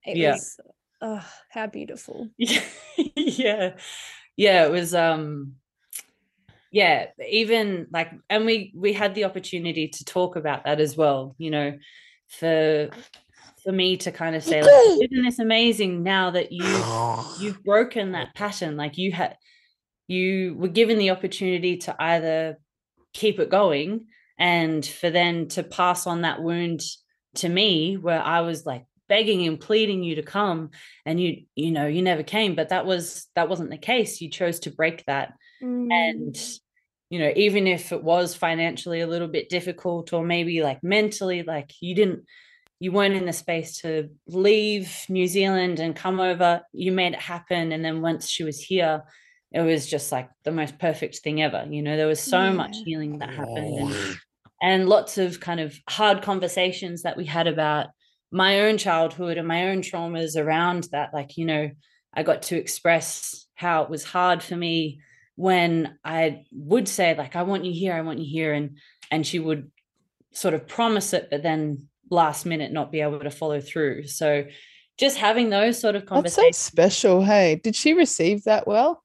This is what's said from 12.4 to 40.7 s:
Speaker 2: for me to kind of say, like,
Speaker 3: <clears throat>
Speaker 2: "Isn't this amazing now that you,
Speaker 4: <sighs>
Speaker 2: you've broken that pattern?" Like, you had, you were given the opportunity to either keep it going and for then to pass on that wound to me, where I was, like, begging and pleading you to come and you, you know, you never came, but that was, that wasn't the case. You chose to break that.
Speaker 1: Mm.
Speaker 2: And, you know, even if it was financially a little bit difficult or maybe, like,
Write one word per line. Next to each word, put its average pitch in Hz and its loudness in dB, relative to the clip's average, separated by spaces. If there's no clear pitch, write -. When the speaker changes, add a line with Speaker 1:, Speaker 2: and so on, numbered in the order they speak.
Speaker 2:
for 190 -2
me 185 2
to 170 -6
kind 165 -4
of 156 -6
say, 311 2
like, 571 12
Speaker 3:
<clears throat> 392 10
Speaker 2:
"Isn't 247 2
this 240 0
amazing 220 2
now 185 2
that 175 -2
you, 175 -6
Speaker 4:
<sighs> 117 -2
Speaker 2:
you've 196 -8
broken 208 2
that 170 -8
pattern?" 190 -6
Like, 147 -6
you 185 -2
had, 170 -4
you 185 -2
were 185 -2
given 220 4
the 196 4
opportunity 180 -2
to - -10
either 160 0
keep 208 0
it 156 0
going 185 2
and 160 2
for - -4
then 170 2
to 175 -6
pass 175 0
on 170 -4
that 165 -4
wound 170 -2
to 185 -4
me, 180 2
where 165 -2
I 170 0
was, 170 -6
like, 127 -10
begging 202 2
and 160 -2
pleading 208 0
you 165 -4
to 156 -6
come 165 -2
and 160 -2
you, 175 -2
you 156 -2
know, 151 0
you 160 0
never 175 2
came, 202 0
but 156 -2
that 185 0
was, 175 -4
that 165 2
wasn't 170 -4
the 156 -12
case. 233 -2
You 165 -10
chose 170 -4
to 156 -10
break 165 -4
that. 139 -4
Speaker 1:
Mm. 247 -6
Speaker 2:
And, 160 -2
you 175 -6
know, 151 2
even 202 2
if 175 -2
it 151 -6
was 175 2
financially 165 -2
a 165 -2
little 170 -4
bit 156 -4
difficult 175 -6
or 170 -2
maybe, 170 -2
like, 135 -2